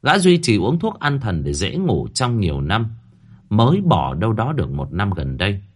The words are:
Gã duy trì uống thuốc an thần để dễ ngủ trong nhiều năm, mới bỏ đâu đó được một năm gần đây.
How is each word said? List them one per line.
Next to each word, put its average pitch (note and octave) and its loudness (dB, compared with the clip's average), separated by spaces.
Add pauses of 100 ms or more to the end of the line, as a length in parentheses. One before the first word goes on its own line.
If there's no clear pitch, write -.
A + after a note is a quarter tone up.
Gã D3+ 4
duy F3+ 6
trì A2+ 2
uống A2 0
thuốc G#3+ -4
an C#3+ -2
thần F#2 -2
để C#2+ -2
dễ D2+ -4
ngủ G#2 0
trong A#2+ 0
nhiều D2+ 0
năm, G2+ -2 (640)
mới B2 4
bỏ E2 2
đâu G#2 -2
đó A2+ -2
được E2+ -4
một C#2 -6
năm G2 0
gần C#2 -4
đây. G2 -2 (160)